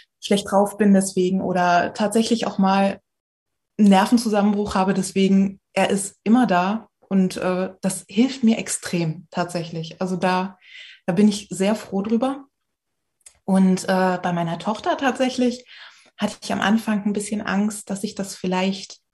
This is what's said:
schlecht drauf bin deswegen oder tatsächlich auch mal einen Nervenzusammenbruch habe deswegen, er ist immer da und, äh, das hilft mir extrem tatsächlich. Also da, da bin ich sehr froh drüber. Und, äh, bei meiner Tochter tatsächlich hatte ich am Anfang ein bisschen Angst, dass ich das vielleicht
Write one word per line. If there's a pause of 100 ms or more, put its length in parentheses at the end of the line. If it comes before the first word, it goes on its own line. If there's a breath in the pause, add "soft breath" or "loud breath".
(200 loud breath)
schlecht
drauf
bin
deswegen
oder
tatsächlich
auch
mal (800)
einen
Nervenzusammenbruch
habe
deswegen, (140)
er
ist
immer
da (120)
und,
äh, (120)
das
hilft
mir
extrem
tatsächlich.
Also
da, (480 loud breath)
da
bin
ich
sehr
froh
drüber. (960)
Und,
äh,
bei
meiner
Tochter
tatsächlich (520 loud breath)
hatte
ich
am
Anfang
ein
bisschen
Angst,
dass
ich
das
vielleicht (160)